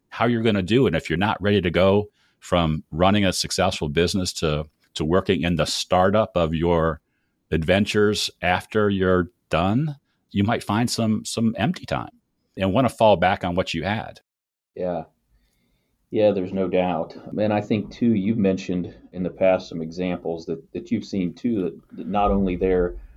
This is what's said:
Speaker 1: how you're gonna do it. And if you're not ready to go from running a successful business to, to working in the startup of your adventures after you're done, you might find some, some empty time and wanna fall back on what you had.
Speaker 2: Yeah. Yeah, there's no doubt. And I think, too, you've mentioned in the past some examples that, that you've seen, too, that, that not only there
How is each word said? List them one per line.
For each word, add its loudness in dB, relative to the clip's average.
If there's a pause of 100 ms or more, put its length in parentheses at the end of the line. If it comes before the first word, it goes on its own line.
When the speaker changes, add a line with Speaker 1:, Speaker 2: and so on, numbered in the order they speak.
Speaker 1:
how -2
you're 2
gonna 2
do 4
it. 4
And 2
if -4
you're 0
not 0
ready 2
to 0
go 4 (300)
from 0
running 2
a 2
successful -2
business 0
to, -2 (300)
to -4
working 0
in 0
the 0
startup 0
of 0
your 0 (500)
adventures 2 (100)
after 0
you're 2 (200)
done, 0 (340)
you 0
might -2
find -2
some, -2
some -2
empty -2
time -6 (460)
and 0
wanna 2
fall 4
back 0
on -4
what -2
you -6
had. -6 (540)
Speaker 2:
Yeah. -6 (1080)
Yeah, 4
there's -4
no -2
doubt. 0 (220)
And 0
I 0
think, -2
too, 0
you've 0
mentioned -2 (200)
in -6
the -4
past 2
some -8
examples -6
that, -10
that -10
you've -2
seen, -4
too, -2
that, -10
that -12
not 2
only 0
there 0 (220)